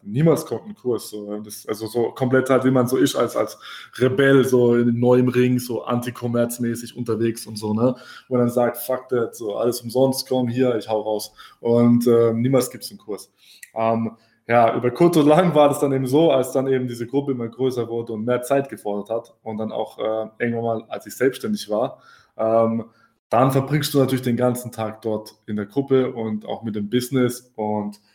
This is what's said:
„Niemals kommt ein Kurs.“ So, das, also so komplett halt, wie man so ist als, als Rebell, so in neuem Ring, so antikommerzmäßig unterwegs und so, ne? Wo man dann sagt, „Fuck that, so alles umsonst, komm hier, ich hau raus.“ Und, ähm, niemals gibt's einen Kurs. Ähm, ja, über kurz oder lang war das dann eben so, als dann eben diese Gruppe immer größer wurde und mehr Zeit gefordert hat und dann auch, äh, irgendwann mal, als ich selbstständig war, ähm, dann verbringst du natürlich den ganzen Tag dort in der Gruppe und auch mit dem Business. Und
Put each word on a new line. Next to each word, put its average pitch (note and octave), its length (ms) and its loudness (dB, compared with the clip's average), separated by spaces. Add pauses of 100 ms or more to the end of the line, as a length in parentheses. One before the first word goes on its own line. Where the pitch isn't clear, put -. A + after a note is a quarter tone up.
„Niemals C3 420 2
kommt A2+ 200 -6
ein G#2 80 -14
Kurs.“ A#2+ 360 -6
So, G#2 300 -10
das, G#2+ 260 -16
also G#2+ 200 -6
so A#2 260 -2
komplett C3 360 0
halt, B2+ 160 2
wie C3 60 4
man B2+ 180 2
so B2+ 80 0
ist C#3+ 180 2
als, A#2+ 220 0
als A#2 220 -4 (400)
Rebell, C3 460 4
so B2 300 4
in A#2+ 240 2
neuem B2 300 4
Ring, B2 300 2
so A#2+ 260 -6
antikommerzmäßig A#2+ 1120 -4
unterwegs A#2 500 -4
und A2 120 -14
so, G#2+ 160 -2
ne? B2 200 2 (340)
Wo B2+ 80 -6
man B2 100 2
dann A#2 80 -2
sagt, A#2+ 240 0
„Fuck B2+ 320 -6
that, A#2 260 -2
so G#2 200 -6
alles A#2 260 -2
umsonst, B2+ 460 0
komm B2+ 200 -2
hier, B2 280 0
ich G#2 120 -8
hau G#2+ 140 0
raus.“ G#2+ 300 -6 (280)
Und, A#2+ 460 4
ähm, A#2 340 4
niemals B2+ 300 2
gibt's - 200 -16
einen G2+ 80 -20
Kurs. - 320 -12 (440)
Ähm, A2+ 420 -2 (320)
ja, A#2 280 4
über B2 160 0
kurz E3+ 240 4
oder D3 120 4
lang D#3+ 260 4
war D3 140 6
das C#3 120 0
dann C#3 120 2
eben C3 140 -2
so, D3+ 240 4
als B2+ 220 0
dann C3+ 160 0
eben B2+ 200 0
diese A#2 180 -8
Gruppe C#3 260 -2
immer A#2 160 -4
größer A#2+ 400 -4
wurde A#2 240 -6
und G#2+ 120 -6
mehr B2 180 0
Zeit C#3 260 0
gefordert G#2 420 -8
hat A2+ 320 -6
und A2 160 -8
dann A2 140 -6
auch, A2 260 -8
äh, A2 300 -4 (100)
irgendwann A#2 260 -2
mal, A#2 240 -4
als G#2+ 180 -12
ich G#2+ 100 -16
selbstständig A2+ 520 -2
war, A2 320 -4 (380)
ähm, A2+ 460 2 (440)
dann B2+ 220 4
verbringst C#3 440 0
du C#3+ 40 4
natürlich B2+ 240 2
den A#2+ 140 0
ganzen A#2+ 360 -2
Tag G#2+ 300 -8
dort G#2+ 320 -6 (120)
in G#2+ 100 -6
der G#2 100 -4
Gruppe C3 460 0
und A2 340 -6
auch - 160 -8
mit G#2+ 140 -6
dem G#2 120 -6
Business. B2 680 -2
Und G#2+ 440 -4 (140)